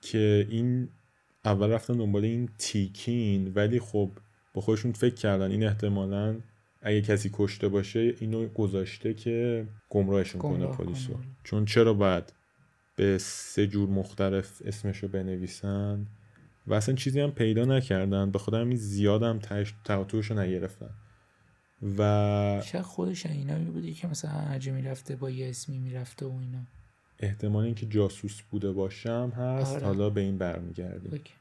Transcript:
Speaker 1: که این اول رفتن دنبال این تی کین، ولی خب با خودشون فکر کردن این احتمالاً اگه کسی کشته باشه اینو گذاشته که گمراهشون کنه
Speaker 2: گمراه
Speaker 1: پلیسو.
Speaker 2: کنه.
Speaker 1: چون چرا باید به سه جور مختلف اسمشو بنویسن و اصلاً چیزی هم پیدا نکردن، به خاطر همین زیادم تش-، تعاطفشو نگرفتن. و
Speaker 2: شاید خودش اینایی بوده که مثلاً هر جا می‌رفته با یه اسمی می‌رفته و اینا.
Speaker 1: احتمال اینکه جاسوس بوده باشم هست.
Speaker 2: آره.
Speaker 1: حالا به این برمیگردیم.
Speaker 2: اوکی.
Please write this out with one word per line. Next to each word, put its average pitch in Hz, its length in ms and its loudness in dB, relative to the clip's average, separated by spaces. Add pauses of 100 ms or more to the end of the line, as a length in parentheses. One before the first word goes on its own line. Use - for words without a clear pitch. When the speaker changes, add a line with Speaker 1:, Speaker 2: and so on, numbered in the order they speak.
Speaker 1:
که 104 480 4
این 123 400 0 (560)
اول 104 240 4
رفتن 113 240 0
دنبال 104 300 2
این 117 340 0
تی 101 300 0
کین، 98 680 0
ولی 107 240 4
خب 104 320 0 (420)
با 98 80 -4
خودشون 110 300 2
فکر 120 240 2
کردن 95 360 2
این 104 120 2
احتمالاً 104 760 0 (420)
اگه 107 200 2
کسی 104 320 2
کشته 101 340 0
باشه 113 520 2
اینو 113 280 -2
گذاشته 98 680 -2
که 117 540 -2 (220)
گمراهشون 95 520 2
کنه - 120 -2
Speaker 2:
گمراه 90 240 -2
Speaker 1:
پلیسو. 123 360 -6
Speaker 2:
کنه. 127 100 -8 (200)
Speaker 1:
چون 107 220 0
چرا 113 280 6
باید 95 400 2 (600)
به 98 220 4
سه - 500 -2
جور 101 220 0
مختلف 98 760 -2
اسمشو 101 420 -4
بنویسن 98 1000 -4 (600)
و 104 60 2
اصلاً 110 220 2
چیزی 135 240 0
هم 143 120 2
پیدا 113 340 4
نکردن، 98 680 2
به 98 80 0
خاطر 110 220 0
همین 123 160 0
زیادم 104 640 4
تش-، 104 340 -4 (120)
تعاطفشو 104 540 -2
نگرفتن. 92 500 -4 (1080)
و 104 680 4
Speaker 2:
شاید 180 180 -6
خودش 180 420 -4
اینایی 151 400 -4
بوده 165 260 -8
که 160 160 -8
مثلاً 151 240 -6
هر 147 280 -4
جا 135 140 -6
می‌رفته 131 420 -6
با 131 140 -8
یه 127 200 -6
اسمی 131 300 -8
می‌رفته 127 460 -8
و 131 140 -8
اینا. 127 200 -8 (600)
Speaker 1:
احتمال 104 460 0
اینکه 110 200 -4
جاسوس 104 560 0
بوده 101 300 -4
باشم 117 640 -2
هست. 131 400 -2
Speaker 2:
آره. 139 100 -4
Speaker 1:
حالا 101 240 2
به 104 120 0
این 98 160 0
برمیگردیم. 90 720 -6
Speaker 2:
اوکی. 147 300 -12